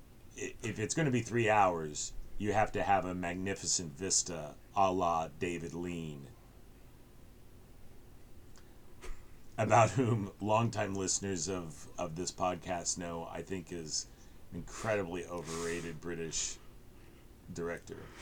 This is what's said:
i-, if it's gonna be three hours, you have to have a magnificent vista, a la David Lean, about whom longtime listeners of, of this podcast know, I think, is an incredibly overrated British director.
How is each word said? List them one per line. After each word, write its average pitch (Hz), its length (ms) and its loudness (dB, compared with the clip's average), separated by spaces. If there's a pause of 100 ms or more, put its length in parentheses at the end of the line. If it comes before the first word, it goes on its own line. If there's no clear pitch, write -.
(380)
i-, - 240 -6
if 98 160 -2
it's 107 160 0
gonna 156 160 4
be 123 120 4
three 117 260 4
hours, 87 640 4 (240)
you 104 160 2
have 104 200 4
to 95 100 2
have 92 240 6
a 92 80 -2
magnificent 90 840 0
vista, 87 580 0 (220)
a 95 160 6
la 85 360 4 (100)
David 85 360 -2
Lean, 82 540 -4 (3250)
about 110 320 8
whom 110 400 4 (100)
longtime 107 540 4
listeners 95 540 0
of, 87 380 -4 (120)
of 82 180 -2
this 87 160 -2
podcast 90 640 0
know, 85 340 -4
I 85 120 -6
think, 90 300 -6
is 78 340 -4 (460)
an 90 60 -6
incredibly 90 680 0
overrated 85 720 -4
British 82 560 -4 (960)
director. 85 460 -6 (240)